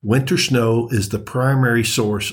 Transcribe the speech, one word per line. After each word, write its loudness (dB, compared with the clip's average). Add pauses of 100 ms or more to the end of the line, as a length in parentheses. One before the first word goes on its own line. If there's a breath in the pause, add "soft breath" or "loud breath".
Winter 0
snow 0
is -2
the -4
primary 0
source -2